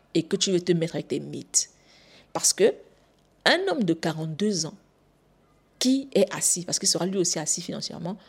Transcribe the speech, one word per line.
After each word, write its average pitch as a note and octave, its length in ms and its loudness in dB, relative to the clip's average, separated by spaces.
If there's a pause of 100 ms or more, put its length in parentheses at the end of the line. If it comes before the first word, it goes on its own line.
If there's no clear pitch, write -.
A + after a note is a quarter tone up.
(140)
et E3+ 80 4
que G3 140 -2
tu F#3 140 0
veux F3 120 2
te F3+ 100 2
mettre E3 220 0
avec D3+ 140 -6
tes C#3+ 120 -2
mythes. - 480 -4 (640)
Parce - 220 2
que G3+ 180 6 (720)
un D#4 240 4
homme D#4+ 160 0
de E3 80 2
quarante-deux D#3+ 720 -2
ans D3+ 100 -10 (1040)
qui C4+ 360 2
est G3 200 6
assis, E3 300 0
parce - 140 -4
qu'il G3 100 0
sera D#3+ 160 0
lui F#3+ 140 -2
aussi E3+ 200 0
assis D#3+ 220 -2
financièrement, E3 560 -8 (120)